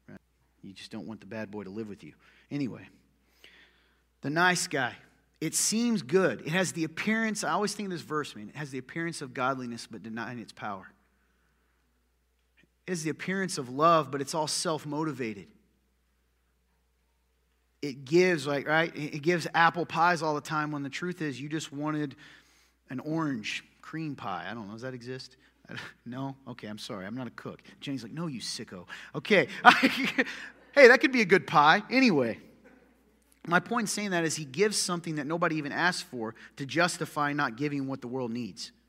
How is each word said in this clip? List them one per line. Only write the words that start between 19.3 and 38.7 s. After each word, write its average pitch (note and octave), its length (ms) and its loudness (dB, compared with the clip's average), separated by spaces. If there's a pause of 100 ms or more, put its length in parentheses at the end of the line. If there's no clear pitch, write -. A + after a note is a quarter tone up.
apple E3 320 4
pies E3+ 360 2
all D#3 140 0
the C#3+ 60 -4
time D3+ 300 -4
when C#3+ 120 -6
the C#3 60 -8
truth F3+ 320 -6
is C#3 180 -4
you C#3+ 80 -8
just D3+ 240 -6
wanted D3 460 -4 (720)
an B2+ 100 -6
orange D3+ 640 -4 (180)
cream D#3 360 -8
pie. F2+ 320 -8
I G#2+ 40 -8
don't A2+ 140 -10
know. G2+ 60 -12
Does A2+ 80 -12
that B2+ 120 -8
exist? B2+ 440 -14 (320)
<laughs> B2 80 -12 (280)
No? C3+ 300 -8 (100)
Okay, A#2+ 220 -12
I'm G#2 100 -10
sorry. G2+ 280 -10
I'm G#2+ 100 -10
not B2+ 120 -8
a - 40 -10
cook. - 300 -14 (180)
Jenny's C3+ 240 -6
like, G#2+ 80 -14
"No, D#3+ 160 -6
you B2 140 -8
sicko." G2+ 440 -10 (300)
Okay. E3 320 4 (160)
<laughs> - 640 6 (480)
Hey, C#4+ 120 12
that B3+ 120 10
could C#4+ 120 2
be B3+ 100 4
a G#3+ 40 4
good F3+ 220 6
pie. E3 420 6
Anyway, E3 500 4 (1080)
my E3+ 120 4
point A3+ 240 -2
in F#3+ 40 -2
saying G#3 220 -2
that E3+ 140 2
is D#3+ 120 0
he D#3 80 -8
gives F3+ 320 0
something E3+ 400 -2
that C#3+ 120 -4
nobody E3 300 2
even C#3+ 140 -4
asked E3 340 2
for A2+ 280 -8 (240)
to C#3+ 80 -6
justify D3 640 0
not C#3+ 260 -2
giving C#3+ 300 -4
what C3+ 140 -6
the B2+ 60 -10
world B2 240 -4
needs. A2+ 400 -8 (180)